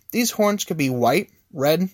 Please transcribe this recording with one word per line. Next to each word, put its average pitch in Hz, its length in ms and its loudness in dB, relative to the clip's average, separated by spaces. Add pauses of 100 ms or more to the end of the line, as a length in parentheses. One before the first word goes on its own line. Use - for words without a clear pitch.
(120)
these 233 200 -2
horns 208 320 0
could 175 140 -6
be 143 120 0
white, 127 420 2 (200)
red, 160 420 0